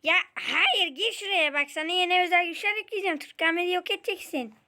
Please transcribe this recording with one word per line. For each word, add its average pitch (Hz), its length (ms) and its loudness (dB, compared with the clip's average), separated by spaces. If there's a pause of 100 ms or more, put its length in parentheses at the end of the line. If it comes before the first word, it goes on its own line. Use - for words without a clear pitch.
Ya 320 120 4 (200)
hayır, 359 520 2
gir 339 240 -4
şuraya 370 420 0
bak, 285 180 -2
sana 320 200 -4
yeni 359 300 2
özel 349 260 4
güçler 415 280 -2
ekleyeceğim. 392 440 -4
Türk - 180 -16
Kamer'i 339 340 0
yok 359 200 -2
edeceksin. 311 640 -6 (120)